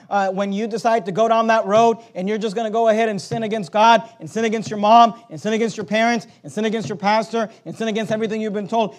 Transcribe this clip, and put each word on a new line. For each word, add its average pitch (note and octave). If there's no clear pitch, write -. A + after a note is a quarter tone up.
uh, G3
when G3
you G#3
decide A3+
to G3+
go G#3+
down A3+
that A3
road A3+
and F#3
you're A3
just G3
gonna A3
go A3+
ahead A3
and G3+
sin A3+
against G#3
God, A3
and D#3
sin A3+
against A3
your G#3+
mom, A3
and D3+
sin G#3+
against A3+
your G#3+
parents, A3+
and -
sin G#3+
against A3
your G#3
pastor, G#3+
and E3
sin A3+
against A3
everything A3
you've G#3+
been G3+
told. A3+